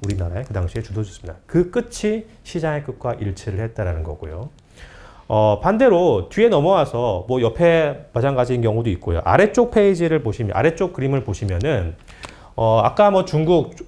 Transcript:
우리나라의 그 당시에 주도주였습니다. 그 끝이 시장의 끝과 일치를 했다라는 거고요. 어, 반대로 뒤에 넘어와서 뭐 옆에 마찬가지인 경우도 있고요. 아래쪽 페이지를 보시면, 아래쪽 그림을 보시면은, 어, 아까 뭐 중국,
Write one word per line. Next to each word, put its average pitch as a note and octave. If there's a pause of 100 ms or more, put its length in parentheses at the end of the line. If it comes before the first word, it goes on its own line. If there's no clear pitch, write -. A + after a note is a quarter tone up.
우리나라의 F#2+
그 -
당시에 G2
주도주였습니다. G2+
그 F3
끝이 A3 (180)
시장의 D3+
끝과 A#2+
일치를 G2
했다라는 F#2
거고요. E2 (800)
어, G#2+
반대로 F3+
뒤에 A3+
넘어와서 C#3
뭐 B2+
옆에 D#3+
마찬가지인 B2
경우도 A#2
있고요. E2+
아래쪽 G#3
페이지를 E3+
보시면, G#2
아래쪽 E3
그림을 C3+
보시면은, F#2+ (600)
어, A2+
아까 G3+
뭐 F#3
중국, D#3+ (140)